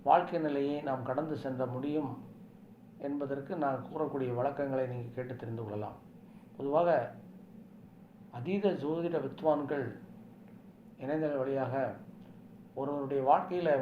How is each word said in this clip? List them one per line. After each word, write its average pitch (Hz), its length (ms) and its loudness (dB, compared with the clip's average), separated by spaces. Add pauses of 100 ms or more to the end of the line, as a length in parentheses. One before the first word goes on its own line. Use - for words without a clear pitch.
வாழ்க்கை 170 360 6
நிலையை 143 420 2
நாம் 131 260 -2
கடந்து 147 300 0
சென்ற 127 300 0
முடியும் 135 440 0 (880)
என்பதற்கு 143 580 -4
நான் 135 280 0
கூறக்கூடிய 139 480 -2
வழக்கங்களை 135 540 0
நீங்க 120 240 -6
கேட்டு 127 240 -6
தெரிந்து 117 280 -6
கொள்ளலாம். 104 340 -6 (540)
பொதுவாக 151 380 4 (1400)
அதீத 185 440 2
ஜோதிட 160 440 0
வித்வான்கள் 143 680 2 (1120)
இணையதள 147 380 0
வழியாக 131 380 0 (1000)
ஒருவருடைய 139 480 0
வாழ்க்கையில 175 480 6 (100)